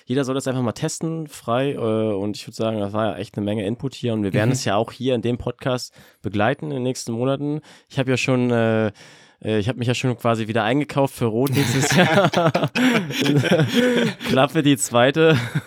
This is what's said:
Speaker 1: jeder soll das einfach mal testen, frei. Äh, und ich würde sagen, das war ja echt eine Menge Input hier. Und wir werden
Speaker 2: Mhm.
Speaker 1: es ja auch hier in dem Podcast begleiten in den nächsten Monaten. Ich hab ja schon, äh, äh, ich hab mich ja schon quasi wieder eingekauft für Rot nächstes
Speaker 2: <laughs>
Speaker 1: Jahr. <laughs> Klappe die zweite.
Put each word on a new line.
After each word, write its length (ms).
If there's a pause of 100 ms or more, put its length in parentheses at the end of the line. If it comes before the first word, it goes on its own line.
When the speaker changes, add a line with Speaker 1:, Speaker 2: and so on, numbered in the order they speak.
Speaker 1:
jeder 180
soll 120
das 120
einfach 140
mal 120
testen, 540
frei. 440
Äh, 60
und 600
ich 80
würde 120
sagen, 220
das 140
war 200
ja 40
echt 200
eine 80
Menge 200
Input 300
hier. 180
Und 100
wir 100
werden 160
Speaker 2:
Mhm. 40
Speaker 1:
es 120
ja 100
auch 160
hier 240
in 80
dem 160
Podcast 560 (260)
begleiten 440
in 60
den 120
nächsten 300
Monaten. 480 (280)
Ich 80
hab 100
ja 100
schon, 340
äh, 360 (560)
äh, 160
ich 80
hab 100
mich 120
ja 60
schon 220
quasi 300
wieder 160
eingekauft 520
für 100
Rot 260
nächstes 400
Speaker 2:
<laughs> 60
Speaker 1:
Jahr. 340
<laughs> 2000
Klappe 340
die 140
zweite. 600 (300)